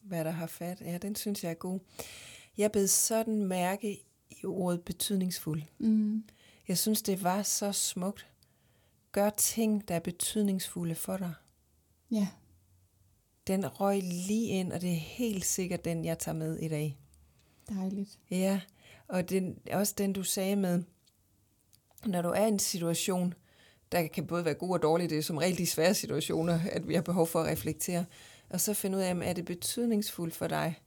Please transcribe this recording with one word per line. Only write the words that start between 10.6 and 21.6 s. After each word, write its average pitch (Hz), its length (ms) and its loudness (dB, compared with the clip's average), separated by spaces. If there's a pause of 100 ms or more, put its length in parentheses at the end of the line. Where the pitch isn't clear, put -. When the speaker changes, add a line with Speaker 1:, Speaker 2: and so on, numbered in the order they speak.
Speaker 1:
for 190 220 -4
dig. 180 160 -4 (800)
Speaker 2:
Ja. 208 180 2 (1160)
Speaker 1:
Den 190 340 -2
røg 196 220 4
lige 185 460 -2
ind, 185 240 0
og 170 80 -2
det 180 100 0
er 175 60 2
helt 196 480 -2
sikkert 180 400 -2
den, 165 200 -2
jeg 165 140 -2
tager 160 200 -4
med 160 200 -2
i 160 100 -4
dag. 151 300 -2 (680)
Speaker 2:
Dejligt. 196 500 -4 (120)
Speaker 1:
Ja, 185 300 2 (480)
og 180 220 -2
den, 185 280 0 (140)
også 202 260 0
den, 196 140 2
du 190 100 -2
sagde 190 340 0
med, 180 260 4 (1200)